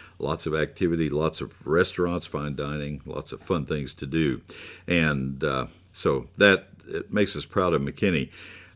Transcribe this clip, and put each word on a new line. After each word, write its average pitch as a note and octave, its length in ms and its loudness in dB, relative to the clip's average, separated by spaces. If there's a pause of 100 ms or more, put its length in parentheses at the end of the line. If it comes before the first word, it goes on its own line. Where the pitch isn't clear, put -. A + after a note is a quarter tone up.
(180)
Lots D2+ 280 -4
of D2+ 80 -2
activity, D#2+ 560 0
lots D#2 320 0
of - 240 -14
restaurants, F2 600 2
fine C#2+ 300 -6
dining, D2 480 -6
lots - 280 -10
of A1+ 100 -12
fun E2 240 0
things C#2+ 280 -4
to - 120 -10
do. C#2 340 0 (460)
And, C#2+ 580 0
uh, C2+ 220 0 (260)
so C#2 360 0 (100)
that, G2 300 6 (200)
it - 240 -8
makes G2+ 240 2
us D2 80 -6
proud F2+ 300 2
of C#2+ 80 2
McKinney. C#2+ 480 0 (460)